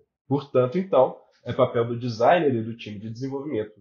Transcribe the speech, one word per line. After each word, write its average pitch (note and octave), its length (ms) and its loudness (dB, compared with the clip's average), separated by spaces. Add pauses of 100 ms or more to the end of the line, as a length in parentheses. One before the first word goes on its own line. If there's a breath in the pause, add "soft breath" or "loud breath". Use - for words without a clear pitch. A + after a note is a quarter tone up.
(260)
Portanto, B2+ 500 0
então, E3+ 400 2 (280 soft breath)
é A#2+ 80 -8
papel A#2+ 340 2
do A#2+ 100 -6
designer B2+ 560 2
e A2+ 120 -2
do A2+ 120 -8
time G#2 220 -14
de A2 100 -12
desenvolvimento C3 720 -8